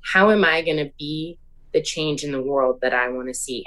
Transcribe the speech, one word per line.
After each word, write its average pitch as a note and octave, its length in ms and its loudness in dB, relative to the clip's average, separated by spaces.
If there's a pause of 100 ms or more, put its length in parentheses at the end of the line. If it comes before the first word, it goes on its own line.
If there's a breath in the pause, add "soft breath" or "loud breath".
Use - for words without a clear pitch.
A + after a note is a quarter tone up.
How G3 280 4
am G#3 140 4
I D#3+ 180 2
gonna D3+ 280 -2 (100)
be D#3 400 -8 (340)
the D#3+ 80 4
change D#3 420 -4
in D3 80 -6
the C3+ 100 -4
world C3 400 0
that B2+ 120 0
I B2 160 0
wanna B2+ 240 -6
see? B2+ 340 -8